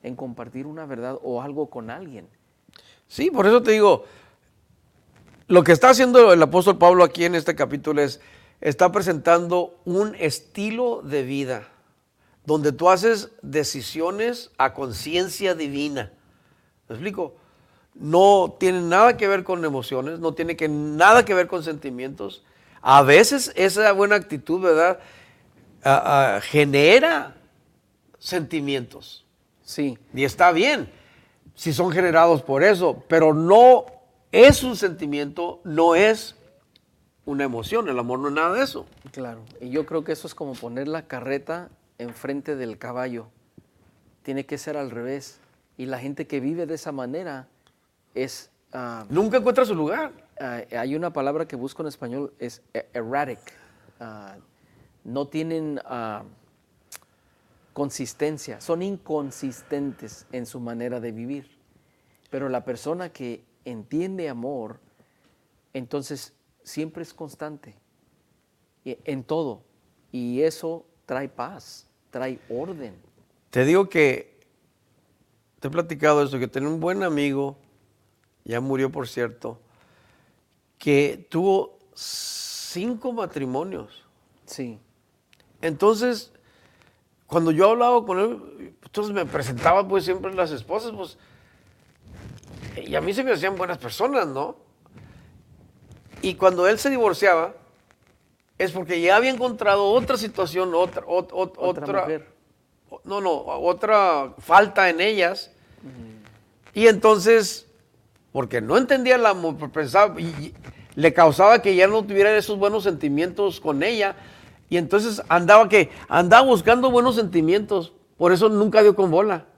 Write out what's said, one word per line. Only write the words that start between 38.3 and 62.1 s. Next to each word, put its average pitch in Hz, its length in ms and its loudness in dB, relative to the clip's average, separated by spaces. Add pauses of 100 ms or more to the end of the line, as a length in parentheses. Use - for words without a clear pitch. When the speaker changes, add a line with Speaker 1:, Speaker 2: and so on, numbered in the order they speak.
Speaker 2:
nada 165 220 -2
de 254 80 -2
eso. - 220 -8 (260)
Speaker 1:
Claro, 120 300 -14 (200)
y 123 80 -14
yo 143 160 -4
creo 160 180 -8
que 160 80 -10
eso 156 160 -10
es - 80 -18
como 143 180 -12
poner 120 340 -12
la 156 200 -10
carreta 139 600 -10 (300)
enfrente 139 560 -10
del 120 220 -10
caballo. 120 500 -12 (960)
Tiene 139 220 -10
que 147 120 -12
ser 147 180 -12
al 143 160 -8
revés. 127 480 -12 (380)
Y 127 80 -12
la 131 140 -10
gente 139 280 -12
que 143 120 -8
vive 160 260 -6
de 156 100 -10
esa 156 160 -14
manera 135 560 -12 (680)
es, - 380 -10 (220)
ah, 117 360 -14
Speaker 2:
Nunca 202 280 0
encuentra 247 280 2
su 214 100 -4
lugar. 190 360 -4 (280)
Speaker 1:
ah, 123 220 -10 (160)
hay 131 180 -6
una 165 180 -6
palabra 151 340 -6
que 151 80 -16
busco 131 280 -12
en 156 40 -10
español, 139 520 -12
es 120 220 -14 (120)
e-, 110 200 -10
erratic. 123 460 -8 (600)
Ah, 104 360 -20 (680)
no 135 240 -10
tienen, 156 580 -8
ah, 110 380 -12 (1500)
consistencia, 143 880 -10
son 170 220 -6
inconsistentes 143 1500 -10
en 123 140 -12
su 131 140 -18
manera 120 400 -10
de 117 120 -10
vivir. 127 460 -16 (720)